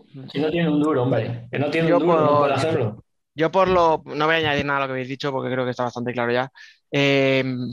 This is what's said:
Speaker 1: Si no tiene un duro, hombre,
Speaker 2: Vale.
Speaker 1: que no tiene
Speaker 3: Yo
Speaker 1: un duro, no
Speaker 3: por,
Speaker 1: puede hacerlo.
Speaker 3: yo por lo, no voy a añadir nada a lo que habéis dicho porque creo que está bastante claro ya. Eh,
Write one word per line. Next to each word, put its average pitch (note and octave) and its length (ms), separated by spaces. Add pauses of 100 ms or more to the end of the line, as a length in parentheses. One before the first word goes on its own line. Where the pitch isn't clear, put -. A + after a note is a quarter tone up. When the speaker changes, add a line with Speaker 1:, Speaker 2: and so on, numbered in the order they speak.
(320)
Speaker 1:
Si C#3 80
no D#3 100
tiene E3+ 180
un D3 140
duro, D3 220
hombre, A#2+ 240
Speaker 2:
Vale. - 220
Speaker 1:
que - 80
no C#3+ 120
tiene E3 180
Speaker 3:
Yo E3+ 100
Speaker 1:
un D#3+ 80
duro, E3+ 140
no D3+ 80
Speaker 3:
por, D3 120
Speaker 1:
puede C#3 140
hacerlo. C3+ 500 (300)
Speaker 3:
yo D#3 160
por F#3 180
lo, E3 360
no C#3 220
voy D#3+ 80
a E3 40
añadir D3 280
nada C#3 120
a C#3 40
lo C3+ 60
que C3 40
habéis B2+ 160
dicho C#3 240
porque B2+ 180
creo B2+ 140
que B2 60
está B2 140
bastante A#2+ 280
claro A#2+ 200
ya. B2+ 180 (400)
Eh, C#3 540 (280)